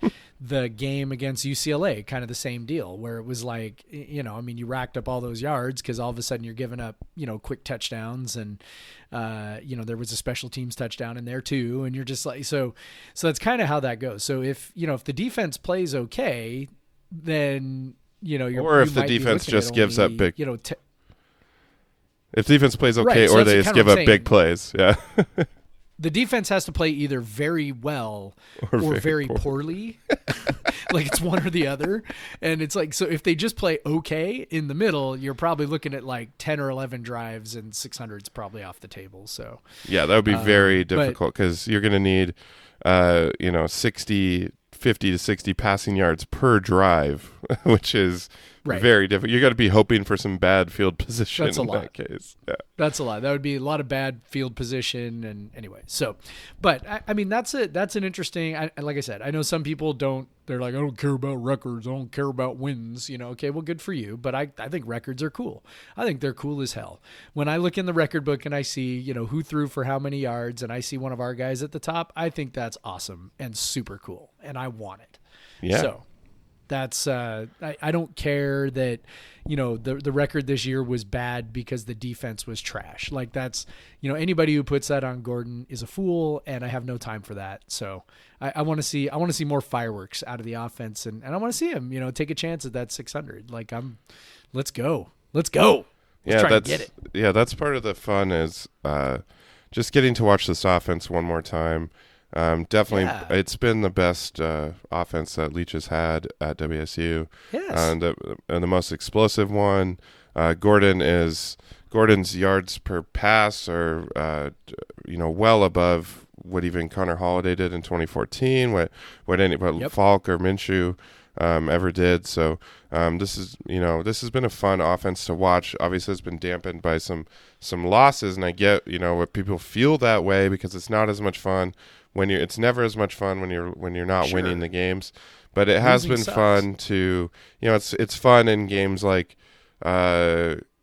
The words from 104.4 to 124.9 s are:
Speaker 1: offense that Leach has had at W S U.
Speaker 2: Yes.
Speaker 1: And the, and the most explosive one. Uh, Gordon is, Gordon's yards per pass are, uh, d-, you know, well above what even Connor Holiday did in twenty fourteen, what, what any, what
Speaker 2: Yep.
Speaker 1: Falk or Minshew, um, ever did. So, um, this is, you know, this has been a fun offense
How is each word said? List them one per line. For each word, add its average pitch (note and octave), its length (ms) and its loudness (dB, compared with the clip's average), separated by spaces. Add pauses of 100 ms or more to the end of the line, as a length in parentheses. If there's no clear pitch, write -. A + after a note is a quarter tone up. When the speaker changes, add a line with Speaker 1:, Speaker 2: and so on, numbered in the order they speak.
Speaker 1:
offense E2 460 -4
that D2+ 160 -2
Leach E2+ 220 -6
has D#2+ 140 -6
had D#2+ 400 -2 (120)
at D#2 160 -4
W D#2 260 -4
S - 160 -8
U. E2 300 -2 (240)
Speaker 2:
Yes. F4 220 -6
Speaker 1:
And E2 280 2
the, D#2+ 360 -4 (100)
and F2 160 0
the F2 40 0
most F2+ 260 0
explosive G#2+ 580 2
one. G2 480 2 (340)
Uh, E2 200 2
Gordon G2 480 6
is, E2 560 2 (320)
Gordon's G#2 480 4
yards F#2+ 400 2
per F2+ 240 -4
pass G#2 640 2
are, E2+ 480 -2
uh, D2+ 360 -4 (140)
d-, - 100 -16 (300)
you E2+ 120 -8
know, E2 120 0
well G#2+ 360 4
above F2 600 0 (120)
what F2+ 260 -4
even E2+ 240 -2
Connor F2 300 -2
Holiday F2+ 360 2
did F2+ 200 -2
in E2+ 80 -6
twenty E2 240 -2
fourteen, B2+ 640 0
what, G#2 200 2 (340)
what F#2 160 2
any, F2+ 160 4
what F2 180 0
Speaker 2:
Yep. - 160 -4
Speaker 1:
Falk G2+ 380 4
or F2 100 0
Minshew, F#2 580 0 (400)
um, E2 320 2
ever F2 220 2
did. F2 340 2
So, D#2+ 340 0 (340)
um, E2+ 240 2
this F#2+ 200 -4
is, F#2 200 -10 (100)
you F2+ 140 -2
know, E2+ 220 2
this G#2+ 180 -4
has A#2+ 80 -8
been B2+ 160 0
a G#2+ 40 -2
fun F#2+ 300 0
offense F2+ 460 0